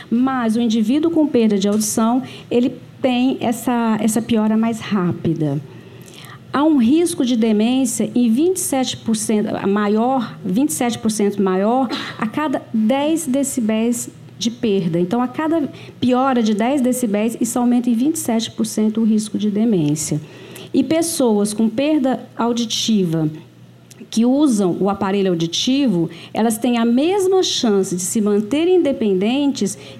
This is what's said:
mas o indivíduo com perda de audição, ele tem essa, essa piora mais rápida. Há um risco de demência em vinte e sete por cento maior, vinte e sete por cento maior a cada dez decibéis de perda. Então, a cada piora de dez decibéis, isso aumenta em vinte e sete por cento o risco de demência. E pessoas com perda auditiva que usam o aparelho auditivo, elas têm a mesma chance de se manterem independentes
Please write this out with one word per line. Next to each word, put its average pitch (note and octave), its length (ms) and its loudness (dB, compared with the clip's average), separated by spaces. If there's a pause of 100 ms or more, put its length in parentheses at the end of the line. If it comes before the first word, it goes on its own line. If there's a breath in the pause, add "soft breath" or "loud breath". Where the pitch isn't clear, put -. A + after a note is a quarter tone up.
mas B3 480 0
o A#3+ 60 2
indivíduo A#3+ 480 2
com D#4+ 160 2
perda A3 320 4
de G3 100 0
audição, A3 540 0 (300 loud breath)
ele A#3+ 200 2 (300)
tem B3+ 380 0
essa, A#3 600 0
essa A3 220 0
piora A3 340 0
mais A3 240 0
rápida. D#3 800 -2 (960 loud breath)
Há C4+ 100 0
um D#4 140 4
risco D4+ 480 2
de B3 100 0
demência A3+ 760 0
em B3 160 2
vinte E4 280 2
e - 40 -6
sete B3+ 360 -2
por A3+ 180 -2
cento G#3+ 520 -2
maior, G#3+ 800 0
vinte A3+ 240 0
e - 40 -6
sete A#3+ 260 -2
por A3+ 100 -2
cento G#3 320 0
maior G3+ 480 2 (300 loud breath)
a A3+ 80 -2
cada C#4+ 340 -2 (100)
dez C#4 540 0
decibéis A#3+ 840 -2 (260)
de A3 140 -2
perda. F#3+ 480 0
Então, F#3 220 0
a B3+ 60 -2
cada D#4 420 -2 (300 loud breath)
piora B3 440 2
de G#3+ 100 2
dez A#3+ 280 0
decibéis, A3+ 580 0
isso - 180 -2
aumenta B3 320 2
em A#3+ 40 4
vinte C4 220 0
e - 40 -6
sete A3+ 320 -2
por A3+ 140 -4
cento A3 360 0
o A3+ 40 2
risco G#3+ 320 0
de G3+ 120 0
demência. F3 720 0 (540 loud breath)
E C4+ 100 2
pessoas B3+ 680 0
com A3+ 160 2
perda C4+ 580 0 (100)
auditiva A3 920 0 (800)
que A3+ 160 2
usam B3 540 2
o F#3+ 100 2
aparelho G3 420 0
auditivo, F3 800 0 (240 loud breath)
elas A3 240 0
têm A#3+ 200 0
a A#3 80 2
mesma F#4 580 2
chance G3 520 0
de F3+ 60 -4
se - 200 -2
manterem G#3+ 560 2
independentes A#3+ 1000 0 (220 loud breath)